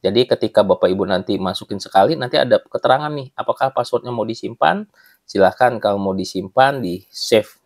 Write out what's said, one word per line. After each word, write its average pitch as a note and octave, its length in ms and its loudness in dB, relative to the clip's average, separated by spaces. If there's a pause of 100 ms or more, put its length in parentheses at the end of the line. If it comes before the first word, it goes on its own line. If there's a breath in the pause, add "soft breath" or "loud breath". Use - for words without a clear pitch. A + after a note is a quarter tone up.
Jadi G#2+ 240 2
ketika A2 360 2
Bapak F#2+ 240 2
Ibu F#2 200 0
nanti F#2+ 320 -2
masukin F#2+ 440 -6
sekali, G#2 320 2
nanti B2+ 240 -4
ada B2 240 2
keterangan C3+ 480 0
nih, C#3 240 -10
apakah C3 400 -4
passwordnya A#2+ 400 -4
mau A2+ 120 -4
disimpan? D#3 600 -2 (400 soft breath)
Silahkan G#2+ 560 2
kalau G2+ 160 0
mau G2 160 -2
disimpan, G2 640 0
di F#2 320 -6
save. - 560 -2